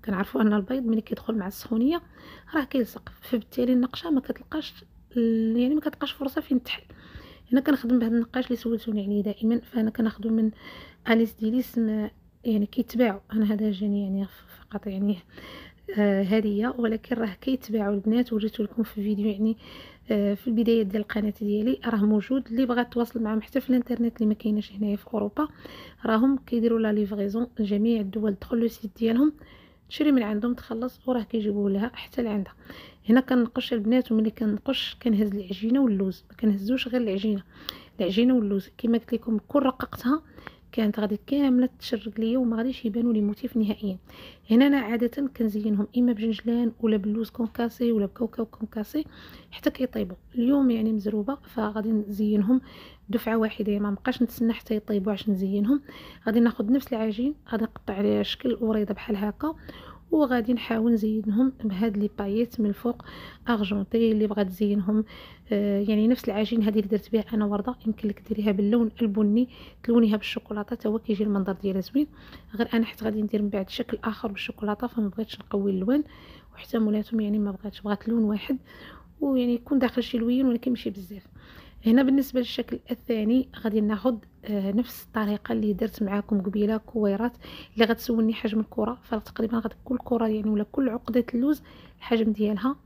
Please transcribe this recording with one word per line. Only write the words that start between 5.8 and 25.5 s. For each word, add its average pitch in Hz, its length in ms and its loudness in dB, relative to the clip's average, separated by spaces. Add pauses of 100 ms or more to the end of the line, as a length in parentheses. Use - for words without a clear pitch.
كتلقاش 294 300 -4
فرصه 277 300 -4
فين 254 220 0
تحل. - 200 -10 (680)
هنا 269 100 4
كنخدم 254 380 2
بهذا 226 160 2
النقاش 233 300 0
اللي 247 100 -2
سولتوني 220 480 -2
عليه 202 200 0
دائماً، 220 360 0
فانا 220 300 -2
كناخذه 220 400 -2
من 220 220 2 (580)
اليس 226 240 4
Delis، 233 440 -2
ما 214 340 0 (340)
يعني 214 200 2
كيتباعوا. 226 540 0 (140)
انا 214 200 2
هذا 214 180 0
جاني 202 320 -2
يعني 196 240 -2 (320)
فقط - 280 -10
يعني، 196 300 0 (800)
آه، 202 260 4
هديه، 214 540 2
ولكن 226 380 0
راه 220 260 -2
كيتباعوا 214 540 -2
البنات، 220 380 0
وريته 214 300 -2
لكم 220 200 -4
في 208 200 -6
فيديو 208 240 0
يعني، 220 300 0 (540)
آه، 202 220 2
في 202 140 -6
البدايه 226 360 4
ديال 208 180 -2
القناه 208 400 -2
ديالي، 214 440 0
راه 220 200 2
موجود. 214 420 2
اللي 233 180 0
بغى 240 200 0
تواصل 240 380 -2
معاهم 214 180 -2
حتى - 200 -2
في - 80 -12
الانترنت 233 480 0
اللي 214 100 2
ما 214 60 4
كايناش 208 400 -2
هنايا 208 220 -2
في - 180 -12
اوروبا، 208 340 -2 (580)